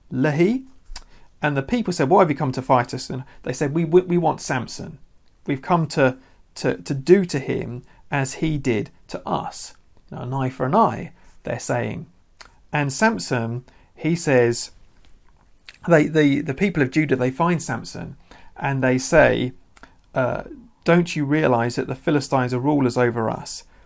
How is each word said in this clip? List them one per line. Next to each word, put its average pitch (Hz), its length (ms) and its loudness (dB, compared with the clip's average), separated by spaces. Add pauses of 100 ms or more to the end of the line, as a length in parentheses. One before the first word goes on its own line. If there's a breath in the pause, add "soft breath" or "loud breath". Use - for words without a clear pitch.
(120)
Lehi. 156 520 0 (760 soft breath)
And 147 160 0
the 135 60 0
people 220 300 -2
said, 143 180 0
"Why 190 120 8
have 160 80 4
you 147 60 0
come 143 140 -2
to 127 120 -6
fight 123 300 2
us?" 127 160 -10
And 127 140 -8 (220 soft breath)
they - 80 -4
said, 143 200 -2
"We, 170 120 0
we, 165 160 6
we 175 180 -2
want 165 220 -2
Samson. - 580 -6 (480)
We've 143 160 -4
come 165 260 0
to, 131 300 2 (380 loud breath)
to, - 220 -2
to - 160 -6
do 175 320 4
to 151 120 -4
him 120 460 -6 (260 soft breath)
as 139 240 -2
he 156 240 -2
did 113 320 -2 (160)
to - 200 -12
us." - 480 -6 (360)
"Now, - 120 -12
an 123 120 -8
eye 131 160 -2
for - 160 -4
an 160 80 -2
eye," 196 380 0 (320 soft breath)
they're 117 160 -6
saying. 120 460 -4 (680 soft breath)
And 143 200 -2
Samson, 131 720 -2 (300 soft breath)
he 165 220 -2
says, 123 560 2 (1120)
they, 160 220 4
the, 147 320 4
the 135 140 -4
people 180 280 0
of 127 80 0
Judah, 147 240 2
they 127 160 0
find 170 320 -2
Samson - 540 -10 (400 loud breath)
and 139 260 -2
they 127 160 2
say, 127 540 4 (640 loud breath)
uh, 127 260 -2 (400)
"Don't 170 320 2
you 151 100 -2
realize 131 520 2
that 131 100 -2
the 131 80 -6
Philistines 139 580 0
are 127 60 -2
rulers 135 380 0
over 117 340 0
us?" - 320 -10 (240 soft breath)